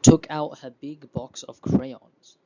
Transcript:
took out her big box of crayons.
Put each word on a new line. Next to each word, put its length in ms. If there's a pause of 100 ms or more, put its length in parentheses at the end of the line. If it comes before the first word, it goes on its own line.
took 260
out 300
her 100
big 420
box 320
of 180
crayons. 840